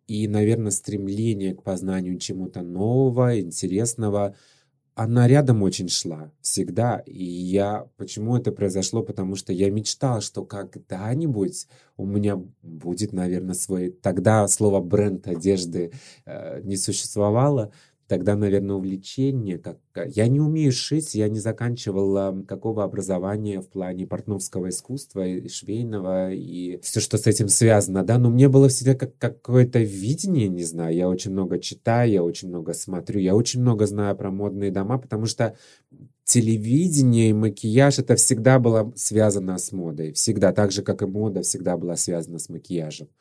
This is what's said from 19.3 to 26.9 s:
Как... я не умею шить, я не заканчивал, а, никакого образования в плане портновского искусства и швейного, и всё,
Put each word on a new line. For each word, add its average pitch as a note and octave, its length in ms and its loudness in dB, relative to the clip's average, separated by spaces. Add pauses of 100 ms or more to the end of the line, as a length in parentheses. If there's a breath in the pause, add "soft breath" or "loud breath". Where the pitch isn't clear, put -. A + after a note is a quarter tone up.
Как... E2+ 220 -14 (360)
я A2 140 4
не C#3 100 4
умею D3+ 320 2
шить, D3+ 420 -4
я G#2+ 140 0
не G#2+ 120 -2
заканчивал, G#2 800 -2
а, G2 140 0
никакого G2 540 -4
образования F#2+ 760 -4
в F#2 80 -14
плане F#2 400 -8
портновского F#2+ 640 -6
искусства F#2+ 580 -8
и F2+ 220 -6
швейного, F#2+ 840 -4
и F2+ 520 -10
всё, - 180 -2